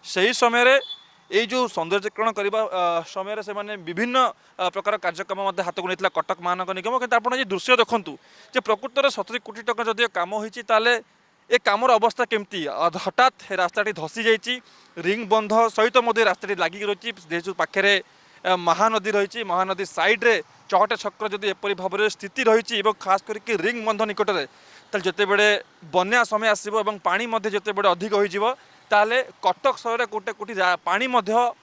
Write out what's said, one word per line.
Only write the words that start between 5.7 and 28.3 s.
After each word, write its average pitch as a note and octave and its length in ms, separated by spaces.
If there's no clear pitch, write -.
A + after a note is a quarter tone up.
ନେଇଥିଲା F#3 260
କଟକ E3 240
ମହାନଗର F3+ 400
ନିଗମ। G#3 220
କିନ୍ତୁ B3 180
ଆପଣ A#3 160
ଏଇ C4 80
ଦୃଶ୍ୟ G3 320
ଦେଖନ୍ତୁ G3+ 380
ଯେ B3+ 100
ପ୍ରକୃତରେ B3 480
ସତୁରୀ A3 320
କୋଟି A3 240
ଟଙ୍କା A#3 240
ଯଦିଓ A3+ 160
କାମ F3+ 320
ହୋଇଛି, A3 240
ତାହେଲେ A3+ 300
ଏ A#3+ 100
କାମର A3 300
ଅବସ୍ଥା A3+ 320
କେମିତି? G3+ 360
ଅ, C#3 280
ହଠାତ୍ A#3+ 440
ଏ G3 40
ରାସ୍ତାଟି F#3 360
ଧସି E3 320
ଯାଇଛି, A3+ 300
ରିଙ୍ଗ G3 300
ବନ୍ଧ G#3+ 260
ସହିତ A3 320
ମଧ୍ୟ A#3 220
ଏ A3+ 100
ରାସ୍ତାଟି G3 240
ଲାଗିକି F3+ 300
ରହିଛି। G#3 240
ଯେହେତୁ E3+ 320
ପାଖରେ, G3+ 340
ଅ, F3+ 120
ମହାନଦୀ F#3+ 560
ରହିଛି, G3+ 320
ମହାନଦୀ F#3 400
ସାଇଡ୍ରେ G#3 520
ଚହଟା G3+ 240
ଛକର G#3 320
ଯଦି G3+ 240
ଏପରି G3+ 240
ଭାବରେ F#3+ 320
ସ୍ଥିତି G3+ 360
ରହିଛି A3+ 360
ଏବଂ G#3 200
ଖାସ୍ F#3+ 280
କରିକି A3 320
ରିଙ୍ଗ A3+ 240
ବନ୍ଧ G#3+ 240
ନିକଟରେ, G3 360
ତାହେଲେ G3 120
ଯେତେବେଳେ G3+ 440
ବନ୍ୟା F#3+ 320
ସମୟ A3 240
ଆସିବ G#3 320
ଏବଂ G#3 200
ପାଣି F#3 280
ମଧ୍ୟ A3+ 240
ଯେତେବେଳେ G3+ 440
ଅଧିକ F#3 200
ହୋଇଯିବ, G3+ 280